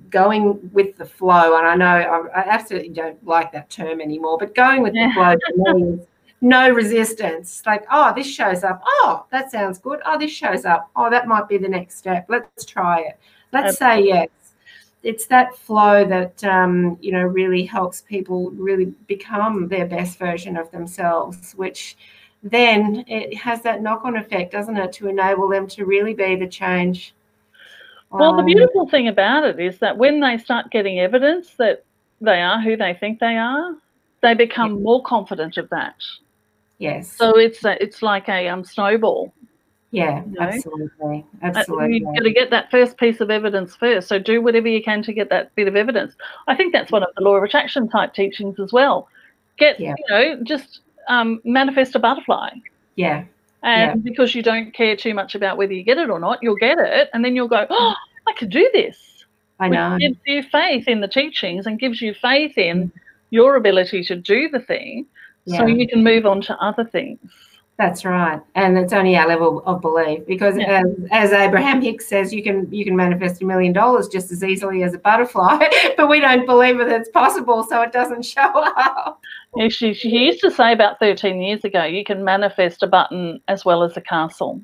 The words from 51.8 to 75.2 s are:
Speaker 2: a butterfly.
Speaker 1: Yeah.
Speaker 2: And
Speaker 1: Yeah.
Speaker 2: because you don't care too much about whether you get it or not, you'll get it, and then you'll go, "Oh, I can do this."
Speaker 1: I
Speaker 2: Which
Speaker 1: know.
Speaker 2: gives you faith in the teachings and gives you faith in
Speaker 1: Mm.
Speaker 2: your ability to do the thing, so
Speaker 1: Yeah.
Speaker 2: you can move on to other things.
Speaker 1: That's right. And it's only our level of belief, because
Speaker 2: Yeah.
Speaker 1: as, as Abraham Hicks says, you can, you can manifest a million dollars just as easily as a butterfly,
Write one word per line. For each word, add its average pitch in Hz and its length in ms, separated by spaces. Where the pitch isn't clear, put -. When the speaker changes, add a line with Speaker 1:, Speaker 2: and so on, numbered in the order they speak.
Speaker 2:
a 254 40
butterfly. 233 520
Speaker 1:
Yeah. 165 280
Speaker 2:
And 226 180
Speaker 1:
Yeah. 240 60
Speaker 2:
because 247 240
you 233 80
don't 220 320
care 214 220
too 214 180
much 196 200
about 196 220
whether 196 160
you 185 120
get 254 140
it 311 120
or 170 80
not, 208 240
you'll 220 140
get 262 220
it, 285 360
and 233 100
then 247 100
you'll 247 140
go, 294 220
"Oh, 466 240
I 440 40
can 240 180
do 339 240
this." - 500
Speaker 1:
I 185 80
Speaker 2:
Which 175 100
Speaker 1:
know. 175 200
Speaker 2:
gives 262 280
you 277 160
faith 294 460
in 226 120
the 196 80
teachings 202 580
and 220 120
gives 240 240
you 214 100
faith 277 460
in 175 300
Speaker 1:
Mm. - 20
Speaker 2:
your 254 260
ability 190 480
to 180 120
do 220 340
the 262 100
thing, - 460
so 180 180
Speaker 1:
Yeah. 226 100
Speaker 2:
you 240 140
can 233 160
move 226 220
on 196 160
to 202 200
other 208 220
things. - 360
Speaker 1:
That's 190 280
right. 175 340
And 185 240
it's 180 160
only 185 240
our 160 100
level 165 380
of 180 160
belief, 160 440
because 190 300
Speaker 2:
Yeah. 196 240
Speaker 1:
as, 185 300
as 208 240
Abraham 202 480
Hicks 226 260
says, 196 240
you 208 100
can, 196 300
you 202 140
can 185 100
manifest 180 460
a - 20
million 185 300
dollars 220 340
just 185 240
as 175 100
easily 190 400
as 180 120
a 180 40
butterfly, 220 600